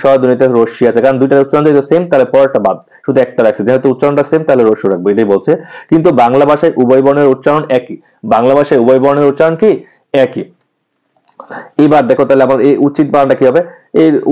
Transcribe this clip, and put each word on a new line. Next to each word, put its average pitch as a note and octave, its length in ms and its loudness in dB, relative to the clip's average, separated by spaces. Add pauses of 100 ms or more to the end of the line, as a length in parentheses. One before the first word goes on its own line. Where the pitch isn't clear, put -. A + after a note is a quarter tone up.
স্বরধ্বনিতে C3 460 0
রস্যি A#2 420 0
আছে, A#2 120 0
কারণ C3+ 200 0
দুইটার C#3 220 2
উচ্চারণ D3 220 -2
যেহেতু C#3+ 240 2
সেম, E3 200 2
তাহলে C#3 240 2
পরেরটা C3+ 260 2
বাদ, F#2+ 180 -2 (280)
শুধু C3 200 -2
একটা - 180 -8
রাখছে, G#2+ 240 0
যেহেতু B2+ 260 0
উচ্চারণটা C#3+ 300 -2
সেম D#3+ 240 -2
তাহলে C3 180 2
রস্য G#2+ 180 0 (100)
রাখবো, F2+ 160 -4
এটাই G#2+ 240 0
বলছে। G2 180 -2 (400)
কিন্তু D#3+ 180 2 (120)
বাংলা - 280 2
ভাষায় D3+ 320 0
উভয় C3 240 2
বর্ণের C#3+ 280 2
উচ্চারণ D3 300 -2 (140)
একই, - 180 -6 (380)
বাংলা A#2+ 240 2
ভাষায় C#3+ 260 0
উভয় C3 200 2
বর্ণের C#3+ 280 0
উচ্চারণ D#3+ 300 0
কি A3 80 2 (440)
একই। C3+ 300 -2 (1400)
এবার D3 240 2
দেখো C3 180 0
তাহলে C3+ 200 2
আমার C3 120 0 (100)
এই C#3+ 60 2 (120)
উচিত C#3+ 260 -2
বানানটা C#3 260 0
কি C3+ 100 0
হবে? C#3 120 2 (400)
এই D#3+ 80 4 (220)